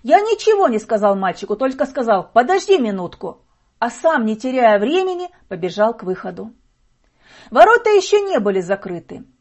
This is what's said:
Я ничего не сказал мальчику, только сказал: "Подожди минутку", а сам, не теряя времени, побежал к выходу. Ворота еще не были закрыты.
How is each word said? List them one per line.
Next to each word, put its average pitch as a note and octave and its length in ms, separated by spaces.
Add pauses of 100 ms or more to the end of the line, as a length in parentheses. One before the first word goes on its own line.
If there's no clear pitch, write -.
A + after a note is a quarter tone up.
Я D4+ 180
ничего G#4 480
не A3 100
сказал G#3 380
мальчику, F#3+ 400
только C4 300
сказал: A3+ 460
"Подожди F4+ 460
минутку", F#3 640 (360)
а A#3 120
сам, D4 360
не G#3+ 100
теряя A#3+ 420
времени, F4 500 (200)
побежал F#3+ 460
к A#3 80
выходу. F#3 500 (1000)
Ворота G#4+ 400
еще G4+ 280 (100)
не F4 100
были G3 220
закрыты. F3+ 640 (160)